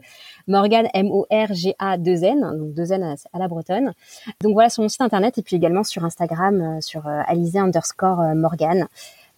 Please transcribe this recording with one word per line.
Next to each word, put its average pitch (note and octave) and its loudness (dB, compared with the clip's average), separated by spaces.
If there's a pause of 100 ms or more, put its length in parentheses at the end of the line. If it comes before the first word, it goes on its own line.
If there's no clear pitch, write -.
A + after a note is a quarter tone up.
(480)
Morgan, G#3 4
M F#3+ 2
O G3 0
R G#3+ 0
G F3+ -2
A, F#3+ -2
deux E3+ 0
N, B3+ 4
donc D#3 -4
deux E3+ -4
N F#3+ 0
à, D#3+ -6 (180)
à F3 -10
la F#3 -2
bretonne. F3+ -4 (500)
Donc G#3+ 2
voilà, A3+ 6
sur A3+ -2
mon G#3+ 2
site - -6
internet A3+ 0
et G#3 -2
puis - -2
également E3+ 2
sur E3+ -6
Instagram, E3+ 0
euh, D#3+ -4
sur, D3+ -10
euh, D3 -2
alizé E3+ 0
underscore, F#3 0
euh, D#3+ 2
Morgan. D#3+ 0 (500)